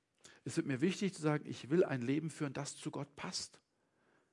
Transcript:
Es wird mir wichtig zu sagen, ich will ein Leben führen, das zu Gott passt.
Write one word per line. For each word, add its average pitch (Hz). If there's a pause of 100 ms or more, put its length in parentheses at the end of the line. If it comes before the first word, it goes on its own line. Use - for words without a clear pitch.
(460)
Es 131
wird 165
mir 131
wichtig 185
zu -
sagen, 151
ich 123
will 175
ein 131
Leben 147
führen, 139
das 143
zu -
Gott 139
passt. - (720)